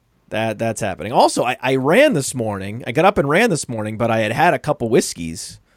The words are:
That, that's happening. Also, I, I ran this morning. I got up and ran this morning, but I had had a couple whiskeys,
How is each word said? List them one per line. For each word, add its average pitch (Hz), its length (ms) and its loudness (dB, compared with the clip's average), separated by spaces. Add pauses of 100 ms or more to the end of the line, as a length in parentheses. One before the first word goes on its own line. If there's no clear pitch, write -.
(300)
That, 110 280 -4
that's 113 220 -4
happening. 98 320 -6
Also, 202 320 2
I, 123 160 -2
I 135 160 0
ran 196 380 4
this 139 200 -4
morning. 107 520 -6
I 127 60 -6
got 151 120 2
up 202 120 4
and 151 120 0
ran 170 220 4
this - 180 -4
morning, 107 280 -6
but 113 140 0
I 113 100 2
had 107 120 0
had 160 220 4
a 127 40 -2
couple 123 300 -2
whiskeys, - 720 -2 (160)